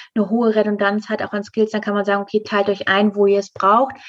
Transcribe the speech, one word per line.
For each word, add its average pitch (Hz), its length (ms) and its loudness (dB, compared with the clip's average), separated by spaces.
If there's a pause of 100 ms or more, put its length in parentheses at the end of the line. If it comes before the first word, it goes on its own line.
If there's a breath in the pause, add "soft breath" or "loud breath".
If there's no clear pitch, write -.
(140 loud breath)
eine 202 160 0
hohe 226 240 2
Redundanz 208 540 0
hat, 208 160 -4
auch 196 80 -10
an 208 100 -4
Skills, 214 300 -2
dann 214 80 -2
kann 208 140 -4
man 202 100 0
sagen, 202 180 0
okay, 208 220 -4
teilt 202 240 -2
euch 196 180 -2
ein, 196 300 2
wo 202 100 4
ihr 202 140 4
es 196 100 -6
braucht. 233 460 2 (120)